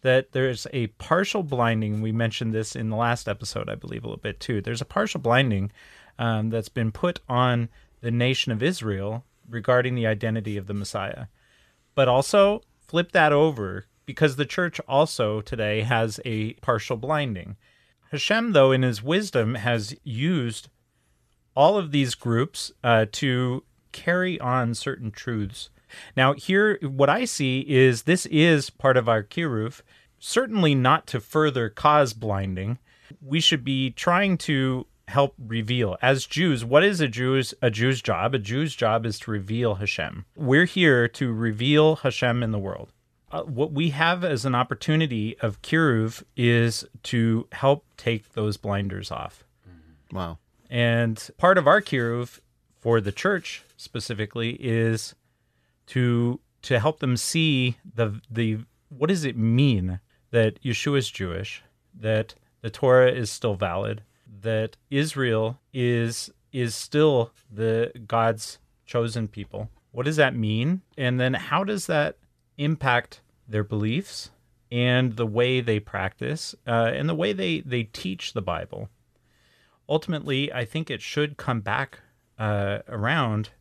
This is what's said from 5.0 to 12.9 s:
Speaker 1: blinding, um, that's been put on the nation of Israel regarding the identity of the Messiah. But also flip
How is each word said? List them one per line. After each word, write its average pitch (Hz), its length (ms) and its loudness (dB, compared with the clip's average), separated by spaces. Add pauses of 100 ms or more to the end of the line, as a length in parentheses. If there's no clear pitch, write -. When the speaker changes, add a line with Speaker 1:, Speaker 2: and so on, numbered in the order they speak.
Speaker 1:
blinding, 117 500 2 (480)
um, 113 300 -2
that's 113 200 -4
been 110 220 -2
put 175 280 -4 (100)
on 123 400 0 (320)
the 120 100 -4
nation 123 400 0
of 110 120 -2
Israel 110 600 -4 (260)
regarding 123 460 2
the 117 120 0
identity 110 500 -2
of 95 100 -8
the 104 60 -8
Messiah. 101 520 -8 (720)
But 135 120 4
also 196 540 4 (180)
flip 170 340 -2